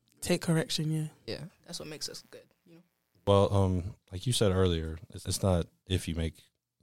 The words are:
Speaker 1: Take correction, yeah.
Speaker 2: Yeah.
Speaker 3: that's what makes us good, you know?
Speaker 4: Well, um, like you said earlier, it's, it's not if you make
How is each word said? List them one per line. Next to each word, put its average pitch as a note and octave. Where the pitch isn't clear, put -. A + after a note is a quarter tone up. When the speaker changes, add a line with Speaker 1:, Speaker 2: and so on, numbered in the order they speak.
Speaker 1:
Take F3
correction, D#3+
yeah. D#3
Speaker 2:
Yeah. A2+
Speaker 3:
that's E3+
what -
makes D3+
us -
good, -
you E3+
know? E3+
Speaker 4:
Well, G2
um, F#2
like F#2
you B2
said G#2
earlier, E2
it's, -
it's -
not F2+
if F#2
you D#2+
make E2